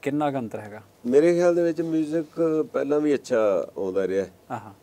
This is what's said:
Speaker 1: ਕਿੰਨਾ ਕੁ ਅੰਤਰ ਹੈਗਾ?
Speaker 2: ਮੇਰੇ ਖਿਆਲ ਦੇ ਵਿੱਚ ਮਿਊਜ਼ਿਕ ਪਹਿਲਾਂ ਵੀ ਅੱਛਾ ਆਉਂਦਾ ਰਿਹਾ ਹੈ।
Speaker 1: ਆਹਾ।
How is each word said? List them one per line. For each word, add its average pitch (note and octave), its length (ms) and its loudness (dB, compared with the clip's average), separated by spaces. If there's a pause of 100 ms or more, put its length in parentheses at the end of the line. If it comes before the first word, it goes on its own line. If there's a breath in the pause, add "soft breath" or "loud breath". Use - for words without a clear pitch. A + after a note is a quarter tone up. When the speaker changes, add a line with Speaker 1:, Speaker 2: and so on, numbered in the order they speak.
Speaker 1:
ਕਿੰਨਾ D3 300 -2
ਕੁ C3 60 -4
ਅੰਤਰ A2 220 -8
ਹੈਗਾ? G#2+ 220 -16 (240)
Speaker 2:
ਮੇਰੇ D3 280 6
ਖਿਆਲ F3 220 4
ਦੇ F3 80 2
ਵਿੱਚ E3 180 -2
ਮਿਊਜ਼ਿਕ D#3+ 440 -2 (480)
ਪਹਿਲਾਂ C#3 260 0
ਵੀ D3+ 140 2
ਅੱਛਾ A2 540 0 (100)
ਆਉਂਦਾ F#2+ 300 -2
ਰਿਹਾ F#2+ 180 0
ਹੈ। F2+ 60 -16 (200)
Speaker 1:
ਆਹਾ। G#2+ 320 -12